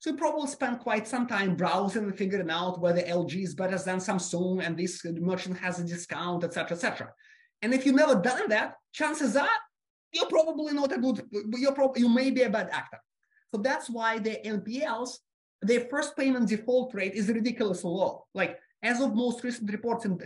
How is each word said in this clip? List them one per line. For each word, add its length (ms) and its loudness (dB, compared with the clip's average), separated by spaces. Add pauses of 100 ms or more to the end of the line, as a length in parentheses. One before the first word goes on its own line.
So 100 -6
you 60 -2
probably 300 0
spend 340 -4
quite 260 -2
some 200 -2
time 280 0
browsing 500 0
and 120 -4
figuring 340 -2
out 300 -2
whether 240 4
L 200 0
G 180 -4
is 120 -6
better 220 0
than 220 -2
Samsung 680 -2
and 140 -2
this 260 -4
merchant 540 -2
has 200 -4
a 60 -2
discount, 600 -4
et 100 -2
cetera, 220 -4
et 40 -8
cetera. 320 -4 (480)
And 140 0
if 100 2
you've 100 6
never 200 8
done 340 2
that, 280 0 (160)
chances 440 0
are 220 2 (560)
you're 120 0
probably 460 2
not 200 2
a 60 -2
good, 300 0 (240)
you're 200 2
prob-, 260 2
you 100 6
may 220 4
be 120 4
a 60 2
bad 240 0
actor. 280 -6 (540)
So 60 0
that's 300 -2
why 280 -2
the 280 -4
N 160 -2
P 200 -6
Ls, 380 -4 (400)
their 200 4 (100)
first 260 -4
payment 320 2
default 460 2
rate 200 -2
is 140 -2
ridiculously 600 0
low. 420 -2
Like, 260 -2 (240)
as 180 2
of 140 2
most 280 0
recent 280 -4
reports 340 -2
and 220 0